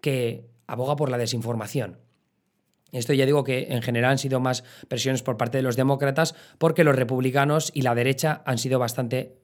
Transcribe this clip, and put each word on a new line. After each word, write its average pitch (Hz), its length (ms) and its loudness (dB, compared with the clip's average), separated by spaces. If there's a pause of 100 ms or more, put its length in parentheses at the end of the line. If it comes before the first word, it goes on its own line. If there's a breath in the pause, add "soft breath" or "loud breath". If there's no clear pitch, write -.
que 127 480 -2 (180)
aboga 131 300 -2
por 143 120 0
la 127 100 -2
desinformación. 113 800 -4 (920)
Esto 123 220 -2
ya 135 140 4
digo 139 180 2
que 131 260 -2
en 120 120 -2
general 120 280 2
han 123 80 2
sido 131 220 -2
más 127 240 -2 (240 loud breath)
presiones 123 340 -2
por 120 140 -2
parte 120 220 -2
de 131 40 0
los 123 140 0
demócratas 139 580 0 (240 loud breath)
porque 160 240 2
los 143 140 6
republicanos 131 760 2
y 135 80 0
la 123 120 2
derecha 135 500 0
han 123 140 -2
sido 127 220 0
bastante 123 640 -4